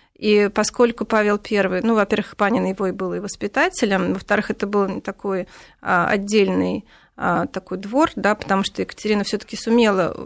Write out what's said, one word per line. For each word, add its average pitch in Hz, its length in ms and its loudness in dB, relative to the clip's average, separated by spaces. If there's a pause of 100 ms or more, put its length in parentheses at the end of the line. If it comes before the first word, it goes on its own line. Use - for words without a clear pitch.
(180)
И 208 360 4
поскольку 233 520 2
Павел 208 320 2
Первый, 190 440 0
ну, 226 140 2
во-первых, 208 400 0
Панин 196 300 0
его 190 220 -2
и 180 40 -2
был 185 220 -6
и 175 60 -4
воспитателем, 202 960 -2
во-вторых, 208 380 -2
это 208 160 -4
был 202 220 0
не 185 100 -6
такой, 190 480 -6 (340)
а, 180 280 2
отдельный, 196 760 2 (320)
а, 175 320 -2
такой 185 300 -8
двор, 240 400 0
да, 202 180 2
потому 196 280 -2
что - 180 -4
Екатерина 208 420 -2
всё-таки - 320 -6
сумела 214 560 2 (140)